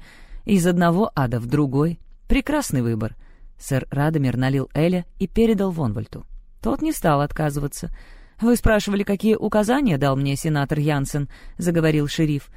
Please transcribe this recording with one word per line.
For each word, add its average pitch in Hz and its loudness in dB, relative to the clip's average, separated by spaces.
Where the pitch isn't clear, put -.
«Из 185 4
одного 175 2
ада 123 0
в 113 -8
другой. 143 0
Прекрасный 269 0
выбор». 113 -2
Сэр - -2
Радомир 143 0
налил 131 0
эля 175 0
и 196 -4
передал 214 2
Вонвальту. 117 -6
Тот 254 -2
не 311 -2
стал 151 2
отказываться. 147 -4
«Вы 233 4
спрашивали, 208 2
какие 202 2
указания 214 2
дал 139 2
мне 139 0
сенатор 147 0
Янсен», 143 -2
заговорил 160 2
шериф. 151 -2